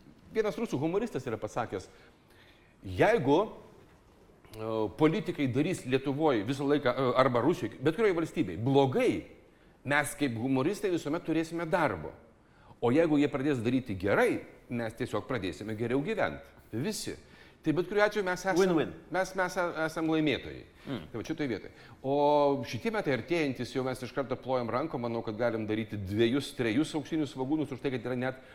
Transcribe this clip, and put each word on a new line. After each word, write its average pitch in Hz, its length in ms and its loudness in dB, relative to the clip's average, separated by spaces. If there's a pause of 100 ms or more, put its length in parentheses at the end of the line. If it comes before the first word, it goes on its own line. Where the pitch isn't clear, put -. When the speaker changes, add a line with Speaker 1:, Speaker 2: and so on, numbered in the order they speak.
(320)
Speaker 1:
vienas 208 240 0
rusų 226 240 -2
humoristas 165 480 -2
yra 110 80 -4
pasakęs, 107 540 -6 (920)
„Jeigu, 156 680 4 (1040)
e, 110 420 -2
politikai 160 500 2
darys 151 380 0
Lietuvoj 131 600 2
visą 135 180 -4
laiką, 139 320 2
e, 127 220 2
arba 127 240 4
Rusijoj, 123 400 0
bet 156 140 2
kurioj 214 200 2
valstybei, 156 420 -2
blogai, 135 680 4 (600)
mes 143 300 0
kaip 139 220 0
humoristai 135 540 0
visuomet 165 340 -2
turėsime 165 440 -2
darbo. 123 400 0 (720)
O 120 100 4
jeigu 151 260 6
jie 143 120 4
pradės 135 320 0
daryti 120 340 0
gerai, 117 440 2 (300)
mes 117 240 -4
tiesiog 113 340 -4
pradėsime 104 480 -4
geriau 120 260 0
gyvent. 147 380 -2 (320)
Visi.“ 123 440 -4 (500)
Tai 156 80 2
bet 175 160 0
kuriuo 208 160 2
atveju 208 180 0
mes 180 160 -2
esam, 190 180 0
Speaker 2:
Win-win. 165 340 4 (180)
Speaker 1:
mes, 185 260 -2
mes 185 220 -2
e-, 165 280 -2
esam 160 220 -4
laimėtojai. 117 560 0 (220)
Speaker 2:
Mm. 127 140 -6 (120)
Speaker 1:
Tai 120 60 -8
va 101 60 -6
šitoj 160 260 -4
vietoj. 107 200 -6 (340)
O 143 600 4
šitie 120 280 -4
metai 185 260 0
artėjantis, 135 560 -2
jau 131 100 0
mes 127 200 -4
iš 120 100 -10
karto 127 220 -4
plojam 123 340 -2
rankom, 131 320 -2
manau, 117 220 -2
kad 110 120 -4
galim 110 300 0
daryti 107 320 -2
dvejus, 113 560 2
trejus 127 400 0
Auksinius 151 400 -2
svogūnus 135 400 -2
už 120 80 -8
tai, 143 80 -2
kad 127 160 -4
yra 123 100 -2
net, 127 200 -2 (180)